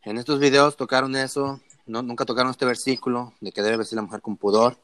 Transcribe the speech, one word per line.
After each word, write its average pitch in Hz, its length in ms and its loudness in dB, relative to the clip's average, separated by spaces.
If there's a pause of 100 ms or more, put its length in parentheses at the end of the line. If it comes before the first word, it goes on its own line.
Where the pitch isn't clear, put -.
En 107 140 -6
estos 139 220 -2
videos 143 380 6
tocaron 131 380 -2
eso, 139 460 -4 (240)
no, 117 160 -6
nunca 120 240 -4
tocaron 127 260 0
este 131 140 -2
versículo 123 720 -2
de 101 120 -10
que 104 100 -6
debe 110 160 2
vestir 113 200 -4
la 107 40 -2
mujer 101 200 -10
con 104 160 -8
pudor. 110 460 4